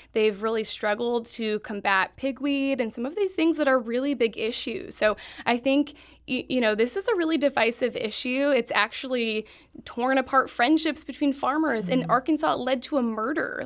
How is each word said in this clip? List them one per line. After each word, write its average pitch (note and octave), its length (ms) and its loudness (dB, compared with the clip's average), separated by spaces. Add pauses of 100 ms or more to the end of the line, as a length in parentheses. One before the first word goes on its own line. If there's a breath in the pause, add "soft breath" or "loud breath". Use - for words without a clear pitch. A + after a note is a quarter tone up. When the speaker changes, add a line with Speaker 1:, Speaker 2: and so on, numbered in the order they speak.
(140)
Speaker 1:
they've G#3+ 280 2
really A3 220 -2
struggled A#3 640 -2
to G#3+ 320 -4
combat G3+ 580 -2
pigweed C4+ 640 0
and A3+ 100 -2
some A#3+ 140 -6
of D#4 100 -8
these G4 180 0
things D#4+ 240 2
that D4 100 0
are C4 100 6
really B3 380 -2
big A#3 200 0
issues. - 600 -6
So G#3+ 200 2 (300 loud breath)
I A#3+ 120 2
think, C4+ 360 2 (340 loud breath)
y-, B3 220 -4
you B3+ 100 0
know, A3 140 4
this A#3 240 0
is G4 100 -2
a A4+ 80 2
really D#4+ 220 2
divisive A#3+ 580 2
issue. B3+ 540 -2
It's C4 240 2
actually A3 720 -2 (400 loud breath)
torn C4 320 0
apart C4 320 2
friendships D4+ 540 2
between C#4 300 0
farmers. C4+ 540 0
In E3+ 120 2
Speaker 2:
Mm-hmm. E3 100 -2
Speaker 1:
Arkansas, D4 460 2
it - 40 -2
led B3 220 -2
to - 160 -2
a B3 60 2
murder. A3+ 640 -2